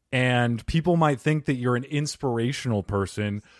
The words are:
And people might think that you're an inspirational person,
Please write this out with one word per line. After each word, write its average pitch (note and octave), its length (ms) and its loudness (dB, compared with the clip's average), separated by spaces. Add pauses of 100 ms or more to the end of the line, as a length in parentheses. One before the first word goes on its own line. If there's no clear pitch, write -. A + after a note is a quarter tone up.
(120)
And B2 540 2
people E3 300 2
might D3+ 240 2
think D3+ 260 0
that C#3+ 80 0
you're B2 220 0
an B2 80 -2
inspirational B2 1000 -2
person, G2+ 600 -4 (180)